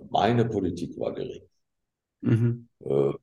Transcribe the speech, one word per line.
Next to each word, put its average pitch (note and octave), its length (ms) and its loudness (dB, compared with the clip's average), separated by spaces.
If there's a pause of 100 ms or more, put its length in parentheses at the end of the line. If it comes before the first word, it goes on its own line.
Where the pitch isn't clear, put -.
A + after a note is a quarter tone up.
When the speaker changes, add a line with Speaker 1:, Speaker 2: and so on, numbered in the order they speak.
Speaker 1:
meine A2+ 360 2
Politik F2+ 520 -4
war - 160 -4
gering. - 300 -10 (760)
Speaker 2:
Mhm. A#2+ 460 2 (160)
Speaker 1:
Äh, C#2 280 2 (120)